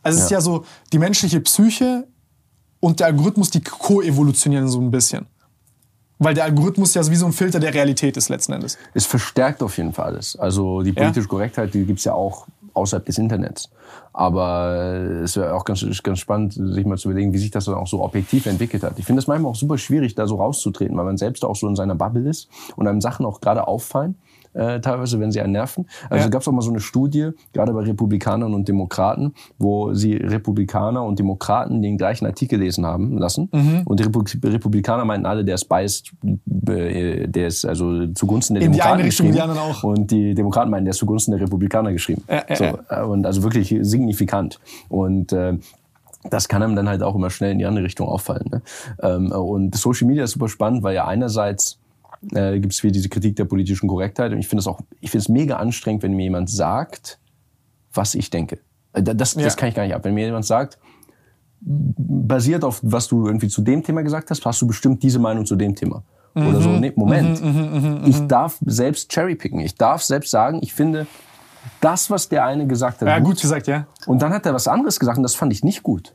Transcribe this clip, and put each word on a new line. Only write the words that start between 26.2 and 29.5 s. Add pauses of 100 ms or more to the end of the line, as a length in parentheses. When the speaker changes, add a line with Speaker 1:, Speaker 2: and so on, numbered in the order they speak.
Speaker 1:
Ja.
Speaker 2:
gab's
auch
mal
so
eine
Studie, (200)
gerade
bei
Republikanern
und
Demokraten, (260)